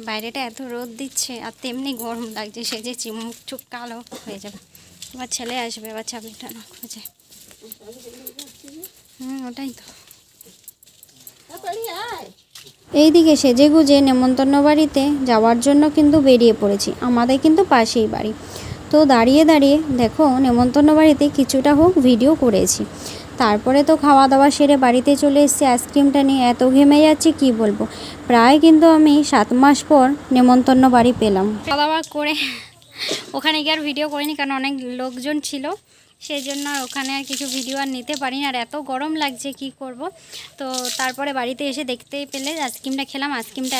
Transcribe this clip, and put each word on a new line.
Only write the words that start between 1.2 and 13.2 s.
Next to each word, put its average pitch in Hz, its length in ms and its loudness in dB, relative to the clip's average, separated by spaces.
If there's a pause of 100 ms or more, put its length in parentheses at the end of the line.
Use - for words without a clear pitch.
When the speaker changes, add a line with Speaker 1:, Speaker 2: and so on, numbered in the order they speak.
Speaker 1:
আর 226 100 -14 (100)
তেমনি 262 300 -10
গরম 233 340 -10 (100)
লাগছে, 214 280 -14
সেজেছি, 233 460 -12
মুখ 226 240 -14 (120)
চুখ 262 140 -16 (100)
কালো 240 280 -16 (260)
হয়ে 208 140 -16
যাবে। 202 200 -20 (560)
এবার 254 160 -16
ছেলে 240 280 -10
আসবে, 226 300 -14
এবার 220 160 -14
চাবিটা 220 460 -18
না 226 200 -20
খুঁজে। 220 320 -20 (2250)
হুম, 262 260 -12
ওটাই 254 320 -14
তো। - 60 -20 (3000)
Speaker 2:
এইদিকে 320 440 4